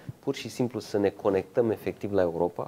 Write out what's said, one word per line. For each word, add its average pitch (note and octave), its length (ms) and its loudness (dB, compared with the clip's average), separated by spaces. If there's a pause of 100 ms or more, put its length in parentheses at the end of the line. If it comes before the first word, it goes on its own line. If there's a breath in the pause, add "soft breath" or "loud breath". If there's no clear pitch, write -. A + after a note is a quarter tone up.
(200 loud breath)
pur C#3 160 -4
și - 140 -10
simplu A#2 300 -2
să - 180 -2
ne G2+ 120 4
conectăm G#2 640 0
efectiv G2 400 -4
la G2 100 4
Europa, E2+ 460 0